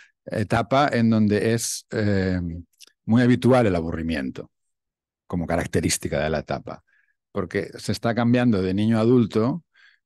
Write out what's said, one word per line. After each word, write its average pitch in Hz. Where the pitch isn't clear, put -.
etapa 117
en 117
donde 110
es, -
eh, 98
muy 113
habitual 123
el 92
aburrimiento 80
como 87
característica 80
de 78
la 78
etapa, -
porque 92
se -
está 113
cambiando 120
de 92
niño 110
a -
adulto 120